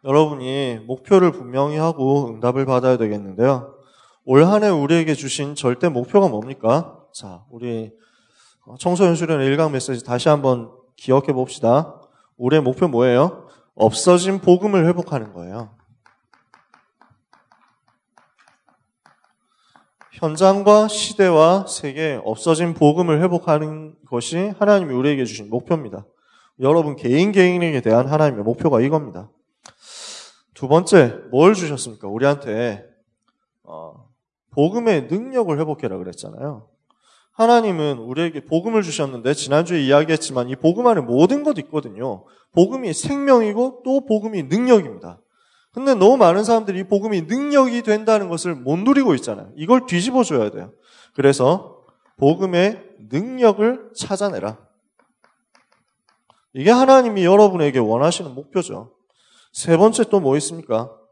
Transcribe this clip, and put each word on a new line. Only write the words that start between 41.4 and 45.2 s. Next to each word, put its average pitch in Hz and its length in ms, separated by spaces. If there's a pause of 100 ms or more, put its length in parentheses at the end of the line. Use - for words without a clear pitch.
것도 294 200
있거든요. 120 640 (260)
복음이 202 400
생명이고 254 920
또 269 220
복음이 214 380
능력입니다. 143 760 (520)